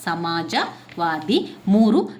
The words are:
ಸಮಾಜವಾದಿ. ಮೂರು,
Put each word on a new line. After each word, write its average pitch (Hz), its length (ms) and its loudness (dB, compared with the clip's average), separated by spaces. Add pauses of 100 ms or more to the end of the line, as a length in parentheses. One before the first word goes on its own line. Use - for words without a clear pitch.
ಸಮಾಜವಾದಿ. 170 1500 -4 (120)
ಮೂರು, 220 420 4 (100)